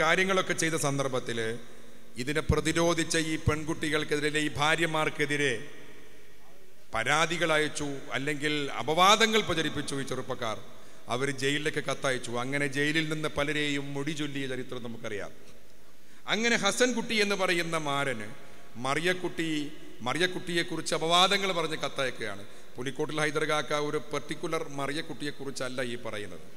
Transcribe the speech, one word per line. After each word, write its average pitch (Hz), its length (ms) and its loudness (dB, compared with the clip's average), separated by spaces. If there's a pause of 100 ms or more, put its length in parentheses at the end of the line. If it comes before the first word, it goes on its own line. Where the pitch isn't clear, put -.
കാര്യങ്ങളൊക്കെ 180 580 4
ചെയ്ത 160 140 2 (120)
സന്ദർഭത്തിൽ 127 520 0 (840)
ഇതിനെ 151 180 0 (100)
പ്രതിരോധിച്ച 165 640 2 (160)
ഈ - 20 0 (140)
പെൺകുട്ടികൾക്കെതിരെ, 151 1000 0
ഈ - 20 -2 (100)
ഭാര്യമാർക്കെതിരെ 151 920 2 (1400)
പരാതികൾ 156 640 2
അയച്ചു, 147 320 0 (260)
അല്ലെങ്കിൽ 147 380 0 (280)
അപവാദങ്ങൾ 208 680 6
പ്രചരിപ്പിച്ചു 151 540 0
ഈ - 80 -2
ചെറുപ്പക്കാർ. 123 480 -4 (560)
അവർ 131 140 2 (160)
ജയിലിലേക്ക് 151 440 0
കത്തയച്ചു. 131 440 0 (120)
അങ്ങനെ 143 220 0 (100)
ജയിലിൽ 151 380 2
നിന്ന് 156 240 -2
പലരെയും 147 480 0 (100)
മുടി 143 240 -2
ചൊല്ലിയ 139 320 -4
ചരിത്രം 127 360 -4
നമുക്കറിയാം. 110 440 -6 (1000)
അങ്ങനെ 226 300 4
ഹസൻകുട്ടി 226 600 4
എന്ന് 202 180 2
പറയുന്ന 170 360 2 (100)
മാരന് 135 400 0 (580)
മറിയക്കുട്ടി, 170 640 0 (580)
മറിയക്കുട്ടിയെക്കുറിച്ച് 170 920 0
അപവാദങ്ങൾ 185 580 6
പറഞ്ഞ് 156 280 0
കത്തയക്കുകയാണ്. 117 580 -2 (320)
പുലിക്കോട്ടിൽ 143 480 -2
ഹൈദർ 151 280 0
കാക്ക 151 200 0 (160)
ഒരു 147 120 0 (120)
particular 160 500 -2 (180)
മറിയക്കുട്ടിയെക്കുറിച്ചല്ല 139 1000 -4 (140)
ഈ - 20 -4 (100)
പറയുന്നത്. 101 400 -6 (120)